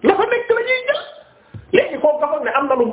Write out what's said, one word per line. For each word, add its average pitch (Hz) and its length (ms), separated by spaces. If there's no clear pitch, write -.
La 392 120
fa 381 140
nekk 466 200
la 466 120
ñuy 508 240
jël. 554 160
Léegi - 240
foofu 302 220
nga 302 80
xam 294 160
ne 220 80
am 277 160
na 269 80
lu 240 180